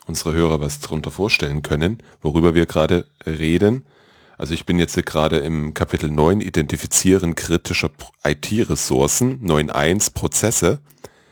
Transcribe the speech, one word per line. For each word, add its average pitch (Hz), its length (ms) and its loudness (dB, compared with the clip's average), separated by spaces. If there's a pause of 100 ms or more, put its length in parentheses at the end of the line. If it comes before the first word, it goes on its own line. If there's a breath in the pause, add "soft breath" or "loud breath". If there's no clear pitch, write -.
unsere 80 260 -4
Hörer 80 260 2
was 73 200 -6
darunter 78 320 -8
vorstellen 76 500 -2
können, 82 360 0 (220 soft breath)
worüber 80 360 2
wir 85 100 4
gerade 82 380 2 (200)
reden. 85 600 0 (540 soft breath)
Also 76 160 -6
ich - 120 -8
bin 87 140 2
jetzt 85 260 0
gerade 80 300 0
im 76 360 -2
Kapitel 80 380 -2
neun, 78 300 4
Identifizieren 87 960 0
kritischer - 540 -2
Pro-, - 200 -16 (180)
I-T-Ressourcen, 85 1120 0
neun 76 300 0
eins 85 400 0
Prozesse. 104 720 0 (520 loud breath)